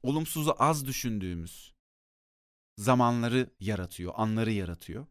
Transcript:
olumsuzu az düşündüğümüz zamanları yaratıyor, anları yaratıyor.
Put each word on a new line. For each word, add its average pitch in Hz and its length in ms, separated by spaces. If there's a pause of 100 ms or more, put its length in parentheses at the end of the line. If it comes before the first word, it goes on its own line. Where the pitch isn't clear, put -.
olumsuzu 151 560
az 147 280
düşündüğümüz 92 880 (1040)
zamanları 120 720 (100)
yaratıyor, 92 560
anları 110 360
yaratıyor. 95 580